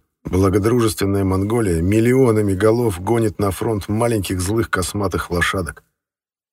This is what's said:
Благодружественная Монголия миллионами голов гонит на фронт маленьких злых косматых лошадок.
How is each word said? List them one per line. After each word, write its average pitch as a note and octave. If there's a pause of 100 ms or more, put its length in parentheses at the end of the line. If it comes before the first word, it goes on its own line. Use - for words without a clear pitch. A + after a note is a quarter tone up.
(240)
Благодружественная G2
Монголия F#2+
миллионами A2
голов A2
гонит A2
на G2+
фронт A2
маленьких G#2+
злых G#2+
косматых F#2
лошадок. F2 (680)